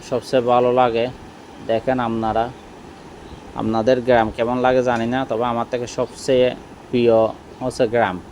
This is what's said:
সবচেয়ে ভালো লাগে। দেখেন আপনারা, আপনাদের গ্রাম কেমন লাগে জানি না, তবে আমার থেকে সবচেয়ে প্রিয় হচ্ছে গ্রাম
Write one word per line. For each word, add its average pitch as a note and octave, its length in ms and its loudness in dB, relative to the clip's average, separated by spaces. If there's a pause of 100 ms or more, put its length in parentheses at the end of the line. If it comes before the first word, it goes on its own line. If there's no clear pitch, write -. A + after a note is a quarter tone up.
সবচেয়ে B2+ 420 -2
ভালো B2 180 4 (100)
লাগে। A#2 260 2 (640)
দেখেন A#2 280 0 (100)
আপনারা, A2+ 380 0 (1120)
আপনাদের A2+ 380 2 (100)
গ্রাম A#2 200 4 (100)
কেমন A#2+ 280 0
লাগে B2+ 240 4
জানি A#2 240 0
না, C3 60 -2 (100)
তবে A#2 240 -2
আমার A#2 180 -4
থেকে A#2+ 160 -6 (100)
সবচেয়ে B2+ 500 0 (420)
প্রিয় A#2 260 4 (460)
হচ্ছে C3 220 -2 (100)
গ্রাম G#2+ 220 0 (160)